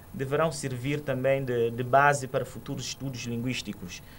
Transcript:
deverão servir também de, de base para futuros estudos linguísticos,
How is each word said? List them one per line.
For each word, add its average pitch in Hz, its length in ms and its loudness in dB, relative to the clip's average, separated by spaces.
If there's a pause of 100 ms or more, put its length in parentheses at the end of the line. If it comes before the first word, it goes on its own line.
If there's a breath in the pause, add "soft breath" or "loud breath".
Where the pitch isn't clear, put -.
(140 loud breath)
deverão 147 380 2
servir 135 500 -4
também 135 420 2
de, 120 280 2
de 123 120 -2
base 139 440 6
para 127 180 0
futuros 123 400 -8
estudos 127 360 -6
linguísticos, 117 800 -6 (160 loud breath)